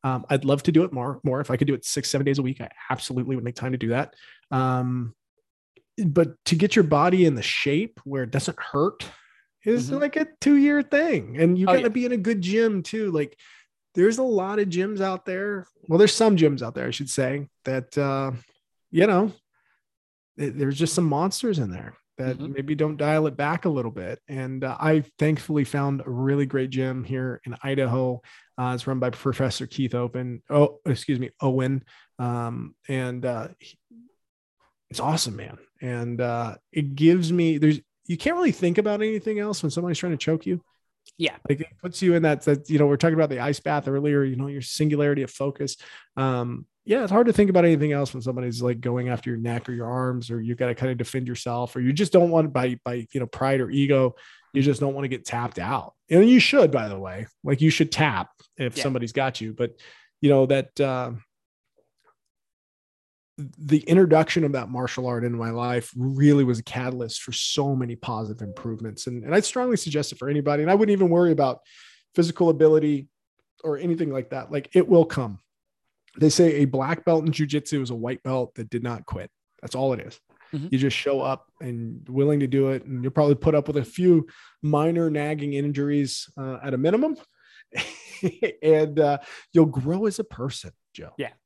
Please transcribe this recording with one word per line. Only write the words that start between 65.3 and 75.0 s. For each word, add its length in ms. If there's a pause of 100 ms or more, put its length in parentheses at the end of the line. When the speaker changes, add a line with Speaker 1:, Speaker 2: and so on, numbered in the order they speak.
Speaker 1:
my 120
life 460
really 460
was 160
a 60
catalyst 580
for 80
so 460
many 180
positive 480
improvements. 640
And, 160
and 100
I'd 120
strongly 320
suggest 340
it 80
for 100
anybody. 340
And 100
I 20
wouldn't 180
even 160
worry 220
about 300 (560)
physical 320
ability 580 (560)
or 160
anything 320
like 200
that. 200
Like, 240
it 140
will 160